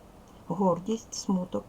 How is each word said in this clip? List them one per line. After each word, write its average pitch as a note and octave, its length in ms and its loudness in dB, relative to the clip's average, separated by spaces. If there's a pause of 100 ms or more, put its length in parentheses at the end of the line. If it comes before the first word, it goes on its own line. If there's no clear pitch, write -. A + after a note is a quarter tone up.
(480)
Гордість, F#3 680 0
смуток, F#3 540 -2